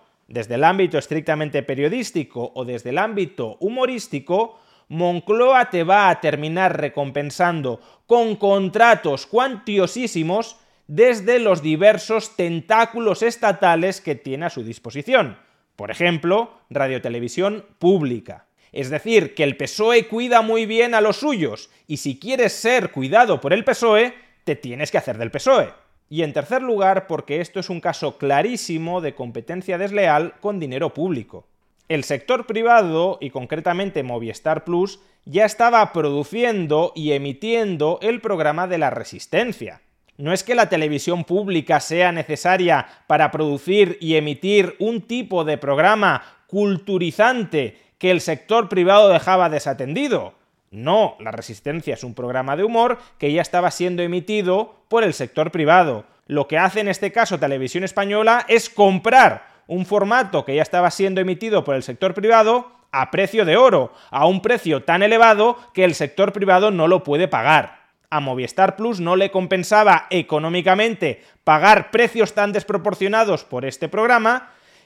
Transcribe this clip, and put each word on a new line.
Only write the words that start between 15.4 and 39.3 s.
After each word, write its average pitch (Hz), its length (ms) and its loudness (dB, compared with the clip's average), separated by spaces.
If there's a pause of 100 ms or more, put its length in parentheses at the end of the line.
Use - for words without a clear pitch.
Por 101 140 -12
ejemplo, 175 600 -2 (160)
radiotelevisión 131 960 -4 (140)
pública. 143 680 -2 (260)
Es 131 200 -8
decir, 165 440 0
que 156 100 -2
el 139 120 0
pesoe 226 520 0
cuida 240 340 2
muy 226 240 -2
bien 226 280 0
a 220 60 4
los 214 160 2
suyos, 180 540 -4 (160)
y 151 100 -8
si 135 220 -8
quieres 240 340 -2
ser 233 380 -2
cuidado 160 500 2
por 143 140 -2
el 220 100 -2
pesoe, 233 480 2 (320)
te 147 120 -4
tienes 135 340 -10
que 202 80 0
hacer 120 180 -6
del 113 140 -6
pesoe. 208 420 0 (380)
Y 156 120 -4
en 151 100 -4
tercer 190 300 -4
lugar, 190 440 0
porque 156 360 -6
esto 180 180 -10
es - 80 -10
un 170 140 -8
caso 160 340 -6
clarísimo 165 840 -4
de 147 120 -6
competencia 165 640 -10
desleal 180 640 0
con 202 180 -6
dinero 143 360 -6
público. 143 520 -6 (420)
El 151 140 -2
sector 233 440 -4
privado, 202 720 2
y 147 80 -10
concretamente 160 720 -6
Movistar 123 640 -6
Plus, 175 360 -4 (260)
ya 175 180 0
estaba 226 480 2
produciendo 165 1000 -2
y 151 180 -4
emitiendo 160 880 -2
el 226 220 -2
programa 165 440 -2
de 180 120 -4
La 147 100 0
Resistencia. 120 920 -6 (340)